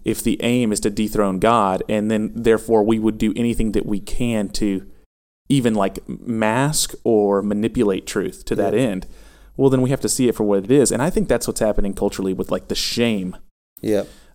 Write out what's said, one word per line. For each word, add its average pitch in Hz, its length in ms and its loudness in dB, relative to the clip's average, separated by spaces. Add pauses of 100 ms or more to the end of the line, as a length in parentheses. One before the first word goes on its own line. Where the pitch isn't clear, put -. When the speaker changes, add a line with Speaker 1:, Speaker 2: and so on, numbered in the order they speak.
Speaker 1:
If 110 180 -2
the - 200 0
aim 120 300 2
is 101 80 -2
to 107 100 0
dethrone 101 500 0
God, 101 480 2
and 107 220 0
then 107 240 0
therefore 113 500 2
we 113 160 2
would 110 180 0
do 110 180 0
anything 113 360 0
that 104 120 0
we 101 140 -2
can 110 520 -2
to 98 360 -2 (600)
even, 120 260 2
like, 98 340 -2
mask 117 840 -2 (100)
or 104 380 4
manipulate 104 640 0
truth - 380 -4
to - 100 -4
that 98 200 0
Speaker 2:
Yeah. 113 60 2
Speaker 1:
end, 98 260 -2 (500)
well, 135 140 2
then 131 120 2
we 127 80 0
have 135 120 -2
to 110 60 -2
see 127 200 0
it 110 80 0
for 110 80 -2
what 101 200 2
it 104 60 -6
is. 151 220 4
And 117 100 -2
I 170 80 0
think 190 180 -2
that's 120 200 0
what's - 120 -6
happening 101 340 2
culturally 98 380 -2
with, 92 200 -6
like, - 160 -6
the 101 60 -4
shame 107 600 -2 (440)
Speaker 2:
Yeah. 104 240 0 (300)